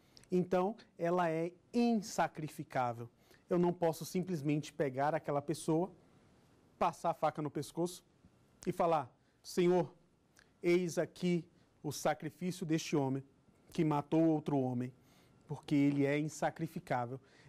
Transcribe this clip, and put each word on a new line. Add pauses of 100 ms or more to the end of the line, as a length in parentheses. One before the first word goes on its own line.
(300)
Então, (220)
ela
é (200)
insacrificável. (400)
Eu
não
posso
simplesmente
pegar
aquela
pessoa, (880)
passar
a
faca
no
pescoço (640)
e
falar: (320)
"Senhor, (720)
eis
aqui (380)
o
sacrifício
deste
homem (480)
que
matou
outro
homem", (540)
porque
ele
é
insacrificável. (280)